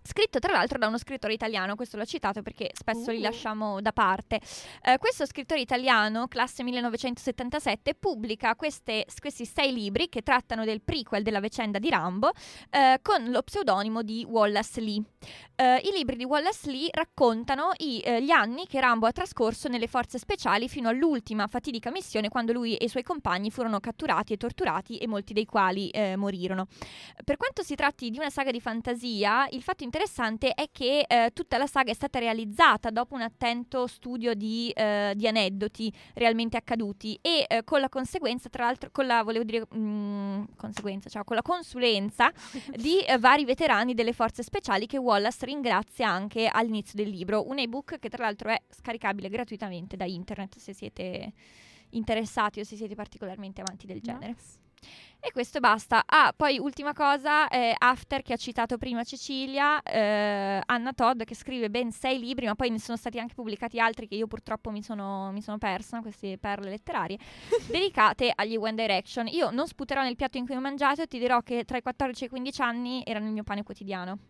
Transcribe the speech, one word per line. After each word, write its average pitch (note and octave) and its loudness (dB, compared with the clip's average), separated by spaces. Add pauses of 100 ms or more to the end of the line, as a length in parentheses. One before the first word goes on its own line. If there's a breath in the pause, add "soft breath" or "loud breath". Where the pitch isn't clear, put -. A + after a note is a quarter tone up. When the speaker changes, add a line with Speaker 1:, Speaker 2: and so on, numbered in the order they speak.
Speaker 1:
Scritto - 0
tra G4 2
l'altro B3+ 2
da A3 4
uno A3 0
scrittore A3+ -4
italiano, G#3 -2
questo G#3+ -8
l'ho A3 -4
citato G#3 -2
perché - -6
spesso A#3 -4
li A3+ -2
Speaker 2:
Uh. A3 -2
Speaker 1:
lasciamo G#3+ -2
da G#3+ 2
parte. G3 2 (420 loud breath)
Eh, B3+ 6
questo G#4+ 2
scrittore C#4+ -2
italiano, A#3 2
classe B3+ -2
millenovecentosettantasette, B3 -2
pubblica A3 0
queste, A#3 -2
s-, - -16
questi C#4 -8
sei C#4 2
libri G#3+ 0
che A3 -6
trattano B3 2
del G#3+ -2
prequel A3 -2
della G#3 0
vicenda G#3 -2
di B3 0
Rambo, F#3+ 2 (400 loud breath)
eh, C4 8
con C4+ 2
lo C4 2
pseudonimo A3 0
di A3 -6
Wallace G#3+ 2
Lee. G#3+ -2 (540 loud breath)
Eh, B3+ 8
i G4+ 0
libri C4+ 0
di A#3+ -6
Wallace D4+ 0
Lee C#4 -4
raccontano C4+ 2
i, C#4 -4
eh, A#3 2
gli C#4 0
anni C4+ 4
che C4+ -2
Rambo A#3 4
ha A#3+ 4
trascorso - -2
nelle A#3 -2
forze B3 -4
speciali A#3 0
fino A#3+ -2
all'ultima A#3+ 2
fatidica A#3 -4
missione, A3 -4
quando A#3 0
lui A#3 0
e - 0
i - 0
suoi A#3+ -2
compagni G#3 -2
furono A3+ -2
catturati A3 -2
e G#3 -2
torturati - -2
e - -6
molti G#3 -4
dei G#3+ 2
quali, G3 2
eh, F#3+ 0
morirono. F#3+ -2 (580 loud breath)
Per C#4+ 2
quanto B4 -2
si D4+ -4
tratti C4 0
di A3+ -4
una D4 -2
saga C4+ -2
di A#3+ -2
fantasia, A#3 0
il B3 -8
fatto - -4 (140)
interessante B3 0
è D4+ -2
che, C#4 2
eh, A#3 6
tutta - -2
la B3+ 2
saga C4 2
è A3+ 0
stata C4+ -2
realizzata A3+ 4
dopo A#3+ -2
un B3 -4
attento A#3+ -2
studio A#3+ -2
di, A3 -2
eh, G#3 2
di G#3+ 0
aneddoti G#3+ 0 (220 loud breath)
realmente A3+ 2
accaduti A3 -4
e, E4 4
eh, A3+ 0
con D4 4
la C4+ 0
conseguenza, C4 -4
tra B3 -4
l'altro, B3+ -2
con C4+ 0
la, A#3 4
volevo A3+ 0
dire, A3 -2 (100)
mm, G3+ -4 (140)
conseguenza, G3+ -8
ciao, G#3+ -8
con A#3 -4
la A3+ 2
consulenza A#3+ 2 (240 loud breath)
Speaker 2:
<laughs> C4+ -10
Speaker 1:
di, D#4 2
eh, C4 4
vari C4+ 8
veterani B3 2
delle A3+ 2
forze A#3 -2
speciali A3+ 0
che C#4 -4
Wallace A#3 2
ringrazia A#3+ 0
anche G3+ 0
all'inizio A3 0
del G#3 0
libro. F#3+ 0
Un C4+ -4
ebook C4 -4
che A#3+ -10
tra A#3+ -8
l'altro G#3+ -4
è A3+ 0
scaricabile G3+ -6
gratuitamente G3 -8
da F#3 -4
internet F#3+ -8
se - -18
siete G3 -10 (580 loud breath)
interessati A3 -2
o G#3 -6
se G#3+ -14
siete G#3 -10
particolarmente G3 -12
amanti G3 -6
del F#3+ -12
genere. A#3 -10
Speaker 2:
Nice. - -20 (600 loud breath)
Speaker 1:
E B4+ -8
questo B3 -4
basta. A3 4
Ah, C#4+ 8
poi C#4 2
ultima C#4+ -4
cosa, D4 2
eh, A#3+ 2
After B3 2
che - -4
ha - -4
citato A#3 -2
prima A#3 -4
Cecilia, C#4 0
eh, G#3 2
Anna B3 -2
Todd A#3 2
che A3+ -12
scrive B3 -4
ben A#3+ -2
sei C4 -2
libri, A#3+ -4
ma G#3 0
poi B3 0
ne A3 -2
sono A#3 -6
stati A#3 -6
anche A#3 -8
pubblicati A3+ -6
altri A3+ 2
che G3+ -10
io G#3+ -2
purtroppo A3 -8
mi G#3 -8
sono, G3 -6
mi G#3 -8
sono G#3+ -8
persa, G#3+ -4
queste G3+ -10
perle G3+ -6
letterarie, G3 -6
Speaker 2:
<laughs> - -2
Speaker 1:
dedicate B3 4
agli G#3+ -2
One A3 -2
Direction. A3 0
Io D4 0
non C4 -2
sputerò C4+ -2
nel B3 -2
piatto C4 -4
in B3 -4
cui C4+ -6
ho B3+ -4
mangiato C#4 0
e D#4 -4
ti B3+ -10
dirò A#3+ 4
che A#3+ -4
tra C4 -4
i - -4
quattordici B3+ -4
e B3+ -6
i - -10
quindici C4 -4
anni A#3+ -2
erano G#3+ -4
il G#3+ -4
mio G#3+ -4
pane G3+ -6
quotidiano. G3 -8 (120)